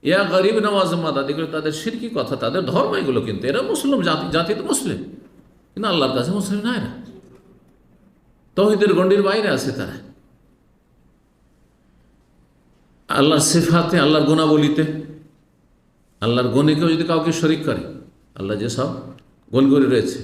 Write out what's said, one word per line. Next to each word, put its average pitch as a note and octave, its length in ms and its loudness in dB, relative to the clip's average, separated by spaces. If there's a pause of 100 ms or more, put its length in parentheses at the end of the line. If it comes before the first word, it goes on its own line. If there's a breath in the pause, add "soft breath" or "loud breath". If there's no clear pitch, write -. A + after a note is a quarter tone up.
"ইয়া F#3 220 2
গরিব F#3+ 340 2
নওয়াজ G3 360 0
মাদাদ", C#3+ 360 -4
এগুলো D#3 160 -4
তাদের D#3 260 -4
শিরকি A3+ 420 -8
কথা, C#3 220 -4
তাদের C3+ 300 -2
ধর্ম - 280 0
এগুলো, C3+ 260 0
কিন্তু G#2 260 -6
এরা C#3 160 -2
মুসলিম C#4 400 0
জাতি, E3 280 -2
জাতি E3 240 -2
তো - 80 -8
মুসলিম, F3 360 -4 (720)
কিন্তু - 200 -8
আল্লাহর C#3 280 0
কাছে B2+ 140 -2
মুসলিম G3+ 300 -4
না A#3 140 -4
এরা, A#3 160 -6 (1700)
তৌহিদের G3+ 380 4
গণ্ডির F#3+ 280 4
বাইরে G3+ 260 0
আছে C#3 240 -2
তারা। - 240 -8 (3000)
আল্লাহর D3 320 4
সিফাতে, E3 580 2
আল্লাহর D3+ 260 4
গুণাবলিতে, D3+ 600 4 (1400)
আল্লাহর A#2+ 280 0
গুণে D3 260 4
কেউ E3 140 0
যদি D#3+ 160 0
কাউকে D#3+ 280 0
শরিক D#3 320 0
করে, A2 180 -4 (520)
আল্লাহ G2 220 -4
যে G#2+ 120 -4
সব B2 200 -4 (640)
গুণগুলি C3+ 340 4
রয়েছে B2 360 0